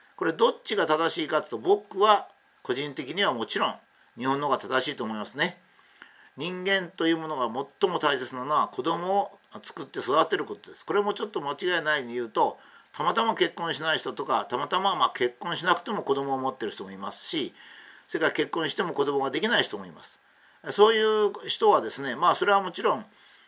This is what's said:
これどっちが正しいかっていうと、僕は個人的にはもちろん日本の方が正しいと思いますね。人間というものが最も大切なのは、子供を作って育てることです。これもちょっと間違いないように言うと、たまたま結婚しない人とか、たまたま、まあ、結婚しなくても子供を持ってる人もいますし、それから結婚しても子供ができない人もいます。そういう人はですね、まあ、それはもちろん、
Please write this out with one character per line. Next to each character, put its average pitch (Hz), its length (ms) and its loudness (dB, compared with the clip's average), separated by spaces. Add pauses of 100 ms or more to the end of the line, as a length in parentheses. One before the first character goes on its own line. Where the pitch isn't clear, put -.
(160)
こ - 80 -4
れ 165 80 2
ど 220 180 4
っ - 140 -8
ち 220 120 -2
が 170 100 2
正 156 360 2
し - 20 0
い 143 40 -8
か 156 100 2
っ - 20 4
て 143 60 -10
い - 20 -16
う - 40 -10
と、 117 60 -6
僕 190 420 0
は 214 280 6 (340)
個 127 120 -2
人 143 200 -4
的 143 200 -8
に 196 80 0
は 165 100 4
も 113 140 -2
ち - 120 -2
ろ 143 100 2
ん 104 60 -4 (440)
日 120 60 -6
本 139 160 0
の 147 80 -2
方 135 40 4
が 220 60 2
正 147 340 0
し - 20 -6
い - 20 -10
と 127 80 -4
思 110 100 -4
い 107 40 -6
ま 104 80 -6
す 123 100 -10
ね。 170 240 -2 (760)
人 180 300 -6
間 190 280 0
と 165 120 0
い 165 60 4
う 165 60 2
も 160 100 -8
の 151 80 -4
が 123 300 -2 (140)
最 190 100 4
も 165 80 -2
大 143 200 2
切 123 160 -6
な 127 100 -6
の 147 100 -2
は、 117 140 2
子 - 140 -8
供 175 380 0
を - 180 -6 (240)
作 - 220 -10
っ - 20 -14
て - 140 -8
育 139 280 2
て 190 80 0
る 147 80 -2
こ - 100 -8
と - 160 -18
で - 60 -16
す。 - 80 -14
こ - 80 -6
れ 196 80 4
も 202 140 0
ち 220 80 -6
ょ 220 40 -6
っ - 20 -10
と 185 120 -6
間 143 120 -4
違 180 280 -2
い - 20 -10
な 151 140 0
い 143 40 0
よ 127 40 -6
う 120 40 -10
に 117 60 -10
言 123 100 -2
う 113 40 -8
と、 135 300 0 (340)
た 147 120 -6
ま 180 100 2
た 226 100 2
ま 226 100 0
結 170 200 0
婚 165 200 -4
し 139 80 -6
な 160 120 2
い 139 40 0
人 143 140 -4
と 143 120 -6
か、 113 200 0
た 127 140 -4
ま 143 100 -2
た 185 120 0
ま、 190 160 2
ま 135 100 4
あ、 - 80 0
結 123 240 0
婚 170 180 -4
し 156 80 -6
な 180 100 6
く 180 60 -2
て - 100 -8
も 196 120 -2
子 139 120 2
供 139 200 0
を 131 40 -2
持 131 120 0
っ 131 60 -12
て 113 100 -6
る 98 60 -4
人 - 120 -8
も 95 60 -12
い 95 80 -12
ま 98 140 -8
す - 140 -8
し、 139 280 -4 (520)
そ - 120 -6
れ - 20 0
か 160 60 2
ら 139 60 2
結 147 180 0
婚 165 200 -2
し - 40 -4
て - 80 -2
も 170 100 -2
子 139 120 2
供 139 180 2
が 135 80 0
で 147 100 -2
き 214 80 0
な 226 100 2
い 139 40 4
人 104 160 -2
も 95 80 -10
い 87 40 -14
ま 80 140 -20
す。 - 160 -14 (500)
そ 208 220 8
う - 20 4
い 220 80 4
う 214 460 2
人 220 220 2
は 156 100 6
で 107 100 -6
す 135 120 -8
ね、 127 140 -6
ま 165 140 4
あ、 143 40 4
そ - 120 0
れ 202 60 4
は 196 80 6
も 185 100 -6
ち 214 120 -10
ろ 190 140 2
ん、 110 80 -10 (440)